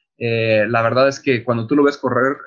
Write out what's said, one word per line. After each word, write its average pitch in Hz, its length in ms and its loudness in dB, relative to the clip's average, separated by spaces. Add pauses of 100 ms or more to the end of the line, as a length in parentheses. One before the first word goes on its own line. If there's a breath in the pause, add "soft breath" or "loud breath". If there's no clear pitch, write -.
(180 soft breath)
eh, 113 500 0
la 117 140 0
verdad 123 260 2
es 135 120 -6
que 117 240 -2
cuando 117 220 -4
tú 143 100 0
lo 143 80 4
ves 143 140 0
correr, 127 380 -2 (100)